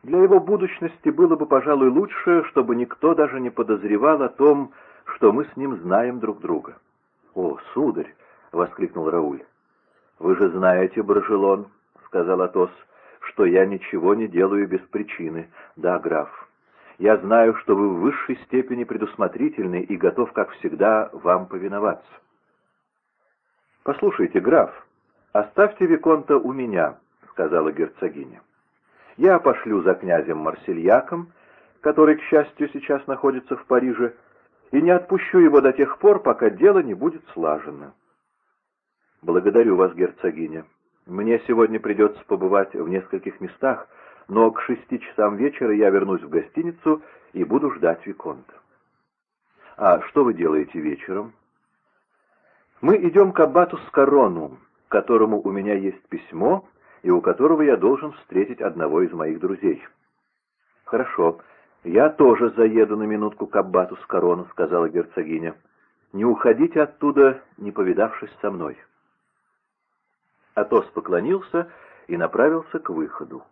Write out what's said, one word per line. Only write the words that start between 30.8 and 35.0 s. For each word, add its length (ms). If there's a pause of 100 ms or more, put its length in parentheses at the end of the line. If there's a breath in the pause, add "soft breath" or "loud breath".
который, 340
к 80
счастью, 500
сейчас 360
находится 480
в 80
Париже, 500 (560 soft breath)
и 100
не 100
отпущу 480